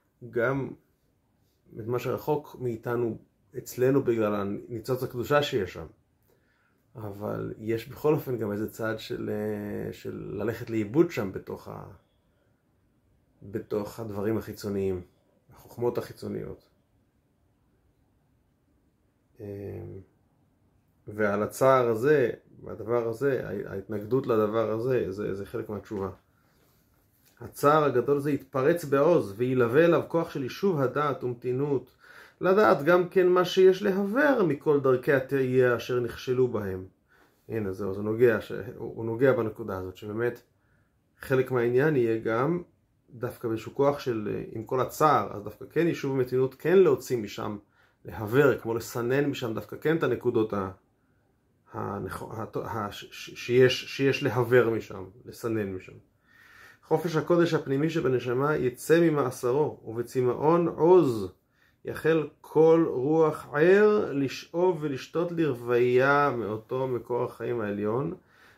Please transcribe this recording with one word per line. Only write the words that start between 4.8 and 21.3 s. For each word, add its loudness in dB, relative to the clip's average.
הקדושה 0
שיש -4
שם. -12
אבל -8
יש -4
בכל 0
אופן -4
גם -4
איזה -4
צד -6
של, -8
אה, -6
של -12
ללכת -6
לאיבוד 2
שם -4
בתוך -12
ה-, -14
בתוך -8
הדברים -4
החיצוניים, -4
החוכמות -6
החיצוניות. -10
אמ, -12
ועל 0